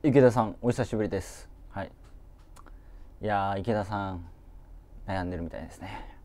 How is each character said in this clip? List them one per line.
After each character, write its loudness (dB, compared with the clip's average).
池 8
田 12
さ 4
ん、 0
お 4
久 0
し -2
ぶ 2
り 2
で 0
す。 -14
は -8
い。 -10
い -6
や 2
ー、 -2
池 -2
田 2
さ -4
ん、 -8
悩 -2
ん -2
で -4
る -4
み -6
た -10
い -10
で -12
す -18
ね。 -12